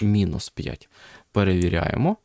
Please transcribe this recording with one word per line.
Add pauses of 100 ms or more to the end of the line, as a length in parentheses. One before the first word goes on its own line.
мінус
п'ять. (420)
Перевіряємо.